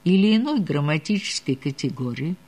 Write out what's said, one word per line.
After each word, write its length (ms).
или 320
иной 240
грамматической 960
категории 800